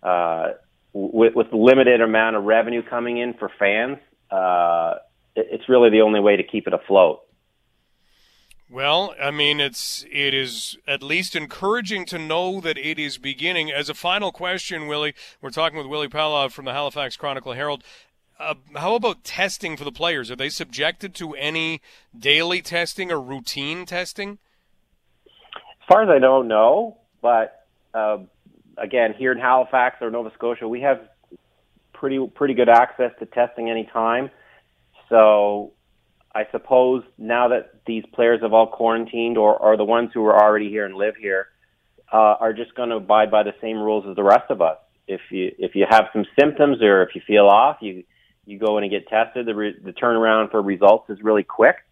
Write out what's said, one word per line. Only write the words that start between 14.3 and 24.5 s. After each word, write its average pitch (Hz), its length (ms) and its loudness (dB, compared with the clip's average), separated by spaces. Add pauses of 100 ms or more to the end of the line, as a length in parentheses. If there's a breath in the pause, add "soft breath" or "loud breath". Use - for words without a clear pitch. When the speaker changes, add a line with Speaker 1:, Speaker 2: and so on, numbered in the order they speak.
Speaker 2:
question, 175 580 -10
Willie, 147 260 -6 (260 loud breath)
we're 143 80 -14
talking 160 300 -6
with 143 80 -12
Willie 147 220 -8
Palov 151 440 -4
from 135 140 -16
the 127 80 -10
Halifax 143 420 -8
Chronicle 135 380 -10
Herald. 143 280 -8 (560 soft breath)
Uh, 156 160 -8 (220)
how 175 180 -4
about 226 300 -4
testing 185 500 -8
for 143 100 -16
the 143 80 -12
players? 143 380 -6
Are 127 60 -12
they 135 140 -8
subjected 160 640 -8
to 160 200 -14
any 160 460 -6 (380 soft breath)
daily 160 420 0
testing 170 500 -8
or 156 100 -4
routine 139 680 -12
testing? 202 520 -12 (880)